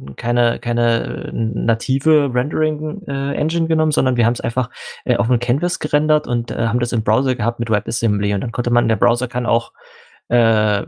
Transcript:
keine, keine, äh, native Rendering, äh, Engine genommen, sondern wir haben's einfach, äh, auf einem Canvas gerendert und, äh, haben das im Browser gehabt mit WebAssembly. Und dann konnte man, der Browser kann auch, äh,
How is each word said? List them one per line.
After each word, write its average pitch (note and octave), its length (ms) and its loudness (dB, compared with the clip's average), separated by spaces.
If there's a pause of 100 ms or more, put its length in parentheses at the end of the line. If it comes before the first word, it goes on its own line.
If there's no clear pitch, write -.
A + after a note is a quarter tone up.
(160)
keine, A#2+ 420 0
keine, A#2 680 -2
äh, - 40 -8
native A#2+ 1000 0
Rendering, D3+ 720 -2
äh, C#3 300 -4
Engine D#3+ 320 0
genommen, D#3 240 2
sondern C3+ 260 0
wir A2+ 80 4
haben's A#2 160 0
einfach, A#2+ 260 -2 (380)
äh, B2+ 100 2
auf A2+ 140 2
einem B2 100 2
Canvas D#3+ 380 -2
gerendert D3+ 480 0
und, A#2+ 240 -2
äh, A#2+ 160 -2
haben A2+ 140 0
das A#2+ 120 -2
im A2 100 0
Browser B2 340 2
gehabt A#2 220 -2
mit A#2 120 -2
WebAssembly. G#2 640 0
Und G2 80 -2
dann A2+ 100 -4
konnte B2 180 -2
man, A#2+ 160 2
der A2 100 2
Browser A#2+ 320 2
kann A#2+ 180 -4
auch, A2+ 260 0 (580)
äh, A2 580 2